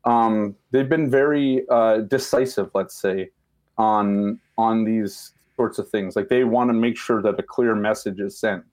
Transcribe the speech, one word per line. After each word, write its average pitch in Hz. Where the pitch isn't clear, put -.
Um, 110
they've 135
been 156
very, 135
uh, 113
decisive, 127
let's 95
say, 95
on, 104
on 113
these 107
sorts 117
of 104
things. 98
Like, 101
they 123
wanna 120
make 117
sure 110
that 104
a 98
clear 117
message 104
is 98
sent. 95